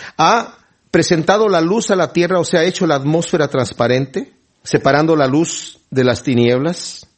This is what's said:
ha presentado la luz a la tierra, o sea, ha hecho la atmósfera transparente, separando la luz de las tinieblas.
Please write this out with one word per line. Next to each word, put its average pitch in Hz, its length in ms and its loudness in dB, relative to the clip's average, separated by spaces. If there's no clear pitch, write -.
ha 180 420 0
presentado 185 580 2
la 180 100 2
luz 190 320 0
a 190 60 2
la 170 160 -2
tierra, 175 260 0
o 165 60 -2
sea, 175 160 0
ha 165 40 2
hecho 180 220 -2
la 151 80 2
atmósfera 151 540 -2
transparente, 127 840 -2
separando 151 540 2
la 139 100 2
luz - 520 -4
de 131 120 0
las 120 200 0
tinieblas. 127 840 0